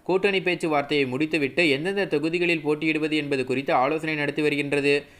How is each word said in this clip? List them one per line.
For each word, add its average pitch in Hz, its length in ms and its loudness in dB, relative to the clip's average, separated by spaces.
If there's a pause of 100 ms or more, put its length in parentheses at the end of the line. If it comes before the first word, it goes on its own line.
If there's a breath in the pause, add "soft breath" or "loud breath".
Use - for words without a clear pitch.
கூட்டணி 190 360 2
பேச்சுவார்த்தையை 151 680 0
முடித்துவிட்டு 151 640 0
எந்தெந்த 185 360 0
தொகுதிகளில் 165 600 0
போட்டியிடுவது 156 500 0
என்பது 139 300 -2
குறித்து 135 280 -2
ஆலோசனை 156 420 0
நடத்தி 147 260 -2
வருகின்றது. 143 520 2 (260 loud breath)